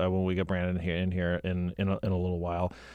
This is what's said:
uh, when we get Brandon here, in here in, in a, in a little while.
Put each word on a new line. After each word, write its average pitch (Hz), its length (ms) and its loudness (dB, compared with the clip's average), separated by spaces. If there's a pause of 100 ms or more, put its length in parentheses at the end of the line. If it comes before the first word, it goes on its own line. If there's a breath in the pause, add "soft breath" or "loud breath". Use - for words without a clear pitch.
uh, 92 80 4
when 92 160 2
we 92 100 2
get 92 120 0
Brandon 90 340 0
here, 85 140 0
in 92 160 0
here 87 320 0
in, 90 340 0
in 98 120 0
a, 98 140 0
in 101 80 0
a 92 60 4
little 90 220 0
while. 87 320 0 (240 loud breath)